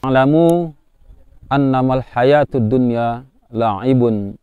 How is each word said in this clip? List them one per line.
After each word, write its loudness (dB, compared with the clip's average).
I'lamu 2
annamal 0
hayatud 0
dunya -2
la'ibun -2